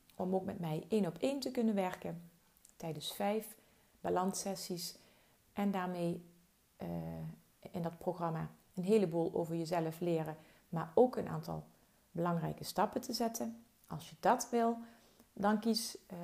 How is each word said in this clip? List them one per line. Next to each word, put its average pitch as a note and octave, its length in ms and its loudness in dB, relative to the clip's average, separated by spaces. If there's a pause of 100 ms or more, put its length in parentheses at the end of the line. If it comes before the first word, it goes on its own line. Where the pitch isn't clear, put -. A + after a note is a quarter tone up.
(160)
om F#3 200 0
ook F#3 100 0
met F#3+ 140 -6
mij D#3+ 300 -2
één G#3+ 160 4
op E3 120 -2
één C#4 220 0
te C4 120 -4
kunnen A3+ 240 2
werken F3+ 540 -2 (460)
tijdens D#3+ 380 -6
vijf G#3 420 -2 (460)
balanssessies F3+ 960 -2 (560)
en G3+ 180 2
daarmee, F3+ 540 0 (500)
eh, F3 120 -10 (840)
in F#3 100 -4
dat E3 160 -4
programma E3 520 -2 (240)
een F3+ 100 -4
heleboel F3 500 4
over E3 220 0
jezelf E3 440 0
leren, D#3+ 380 0 (320)
maar E3 240 -4
ook B3 220 8
een - 120 -2
aantal D#3+ 360 -4 (480)
belangrijke E3 520 0
stappen - 380 0
te - 120 -6
zetten. A3+ 500 -2 (240)
Als - 220 -10
je - 100 -16
dat B3 300 4
wil, A#3 280 2 (560)
dan G#3 260 4
kies, A3+ 380 0 (100)
eh, F3+ 160 -10